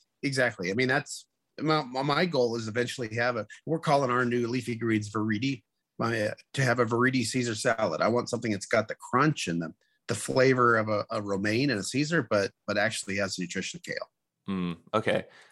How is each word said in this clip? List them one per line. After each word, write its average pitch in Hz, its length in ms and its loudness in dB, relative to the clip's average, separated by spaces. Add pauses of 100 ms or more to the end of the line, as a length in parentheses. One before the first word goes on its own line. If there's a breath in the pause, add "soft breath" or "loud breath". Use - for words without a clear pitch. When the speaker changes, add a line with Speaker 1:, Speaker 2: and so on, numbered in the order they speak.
(240)
Speaker 1:
Exactly. 123 480 0
I - 20 -2
mean, 127 140 2
that's - 380 -2 (340)
my, 151 240 2
my, 127 200 -4
my 147 220 2
goal 123 300 0
is 113 140 -6
eventually 120 460 -4
have 120 200 0
a, 107 100 -4 (200 loud breath)
we're 160 140 -2
calling 143 320 2
our 123 120 2
new 120 240 0
leafy 120 280 -4
greens 110 360 0
Viridi. 110 520 -2 (340)
My, 113 300 0
uh, - 60 -4 (200)
to 139 100 0
have 123 160 2
a 120 60 4
Viridi 120 400 2
Caesar 120 300 -2
salad. 110 460 0
I 90 60 4
want 117 220 0
something 113 240 -2
that's 98 140 -6
got 107 200 2
the - 80 -8
crunch 147 520 0
and 85 140 -2
the, 82 120 -8 (340)
the 110 80 -2
flavor 127 640 4
of 107 100 0
a, 104 240 0
a 113 100 -4
romaine 107 500 0
and 107 80 0
a 92 40 -4
Caesar, 151 460 0
but, 101 220 2 (160)
but 104 100 -2
actually 104 400 -2
has 98 180 -2
the 90 80 -4
nutrition 87 360 -8
of - 40 -16
kale. - 260 -8 (400)
Speaker 2:
Mm, 90 280 -4 (160)
okay. 107 320 2 (260 soft breath)